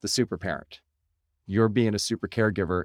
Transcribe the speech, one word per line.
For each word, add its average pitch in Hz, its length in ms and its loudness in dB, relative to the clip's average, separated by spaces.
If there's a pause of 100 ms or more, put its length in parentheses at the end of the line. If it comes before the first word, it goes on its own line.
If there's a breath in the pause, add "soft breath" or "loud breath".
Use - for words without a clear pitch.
the 101 60 -6
super 113 300 -2
parent. 85 420 -8 (640)
You're 110 220 4
being 107 260 2
a 101 60 0
super 110 280 -4
caregiver, 95 560 0